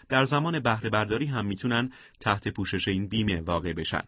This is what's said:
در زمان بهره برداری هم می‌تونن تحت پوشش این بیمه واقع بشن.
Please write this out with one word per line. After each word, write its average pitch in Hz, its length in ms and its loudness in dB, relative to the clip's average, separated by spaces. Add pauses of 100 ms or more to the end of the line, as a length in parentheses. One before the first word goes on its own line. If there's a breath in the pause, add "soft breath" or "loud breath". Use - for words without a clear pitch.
در 135 160 4
زمان 151 340 0
بهره 113 300 0
برداری 107 360 2
هم 123 200 -2
می‌تونن 120 460 0 (280 loud breath)
تحت 101 280 0
پوشش 98 400 -2
این 98 200 0
بیمه 104 340 0
واقع 85 320 -2
بشن. 80 340 -2